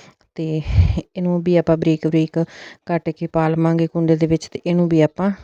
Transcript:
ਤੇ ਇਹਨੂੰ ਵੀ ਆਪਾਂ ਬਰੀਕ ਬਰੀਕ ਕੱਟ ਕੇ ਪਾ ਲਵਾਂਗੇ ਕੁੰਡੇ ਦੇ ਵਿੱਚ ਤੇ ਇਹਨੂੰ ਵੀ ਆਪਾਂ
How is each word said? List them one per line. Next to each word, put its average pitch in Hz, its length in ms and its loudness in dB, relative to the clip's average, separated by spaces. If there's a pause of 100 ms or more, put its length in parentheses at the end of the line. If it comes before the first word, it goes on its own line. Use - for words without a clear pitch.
(340)
ਤੇ 156 280 -6 (540)
ਇਹਨੂੰ 180 260 -2
ਵੀ 175 140 2
ਆਪਾਂ 165 200 2
ਬਰੀਕ 160 300 0
ਬਰੀਕ 160 380 0 (420)
ਕੱਟ 170 240 -4
ਕੇ 165 160 -8
ਪਾ 160 220 -2
ਲਵਾਂਗੇ 165 380 0
ਕੁੰਡੇ 160 300 0
ਦੇ 160 100 0
ਵਿੱਚ 160 200 -2
ਤੇ - 200 -12
ਇਹਨੂੰ 175 220 0
ਵੀ 160 120 2
ਆਪਾਂ 180 300 0 (140)